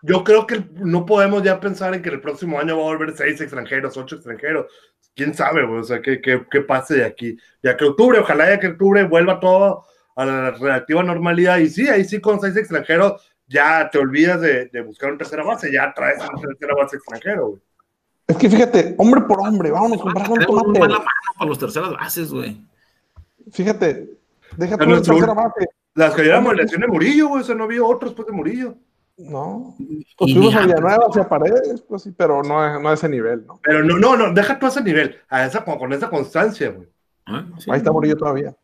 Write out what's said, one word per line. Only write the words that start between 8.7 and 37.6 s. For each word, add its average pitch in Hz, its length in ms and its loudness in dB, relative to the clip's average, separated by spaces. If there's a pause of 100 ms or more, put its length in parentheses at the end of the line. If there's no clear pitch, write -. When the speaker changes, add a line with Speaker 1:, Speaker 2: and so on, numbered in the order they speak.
Speaker 1:
vuelva 180 360 2
todo 185 440 2 (320)
a 131 100 -2
la 131 260 -2
relativa 135 520 -2
normalidad. 175 560 2
Y 160 100 4
sí, 233 180 -2
ahí 208 180 0
sí, 208 140 -8
con 208 200 0
seis 190 160 -4
extranjeros, 190 680 -2 (260)
ya 151 440 2
te 143 80 0
olvidas 156 420 0
de, 131 260 0
de 123 140 -12
buscar 113 300 -10
un - 60 -10
tercera 151 260 -10
base, 175 280 -6
ya 135 220 -2
traes 139 260 -2 (140)
un 139 80 -12
tercera 143 340 -8
base 139 220 -2
extranjero, 143 520 -8
güey. 101 120 -14 (680)
Speaker 2:
Es 165 100 0
que 233 120 4
fíjate, 214 480 4
hombre 240 240 6
por 202 200 0
hombre, 202 300 -2
vámonos, 208 300 0
comprar 196 280 -4
un 226 100 0
Speaker 3:
Tenemos 214 160 2
muy 220 80 2 (100)
Speaker 2:
tomate. 202 60 4
Speaker 3:
mala 196 200 4
mano - 100 -6 (280)
para 151 120 -4
los 131 100 -4
terceras 151 320 -6
bases, 156 400 -8
güey. 123 300 -10 (880)
Speaker 2:
Fíjate, 185 580 -2 (460)
déjate 180 280 -2
Speaker 1:
Ya - 40 4
Speaker 2:
una - 80 6
Speaker 1:
nuestro 165 200 4
Speaker 2:
tercera 175 180 4
Speaker 1:
ul-, 214 100 0
Speaker 2:
base. 208 220 -2 (300)
Speaker 1:
las 156 200 4
que 160 80 2
llevamos 175 280 4
Speaker 2:
Hombre. 185 120 0
Speaker 1:
lesión 170 180 -2
de 247 60 -2
Murillo, 254 400 2
güey, 277 140 -2
o 240 40 -6
sea, 240 100 -4
no 220 100 -4
había 233 180 -2
otro 247 240 0
después 220 180 -12
de 220 60 -10
Murillo. 214 440 -6 (420)
Speaker 2:
No. 175 640 -12
Speaker 3:
Y - 260 -12 (120)
Speaker 2:
Pues 135 140 2
fuimos 202 220 6
Speaker 3:
ni 220 60 4
Speaker 2:
a - 20 4
Speaker 3:
antes. 180 160 4
Speaker 2:
Villanueva 202 320 4
hacia 190 180 0
Paredes, 233 540 0
pues 202 220 -12
sí, 196 140 -16
pero 151 240 2
no, 147 380 -2
no 147 100 -2
a 156 40 4
ese 156 160 -2
nivel, 117 360 -4
¿no? - 160 -20
Speaker 1:
Pero 151 220 2
no, 170 160 4
no, 254 160 6
no, 208 180 2
deja 202 240 2
tú 269 100 -2
ese 262 140 -2
nivel, 156 360 0 (100)
a 131 180 -2
esa, - 200 -6
con, 151 120 -6
con 127 140 -8
esa 139 180 -6
constancia, 160 600 -4
güey. 92 180 -16 (380)
Speaker 3:
Ah, 135 200 -10 (140)
sí. - 100 -14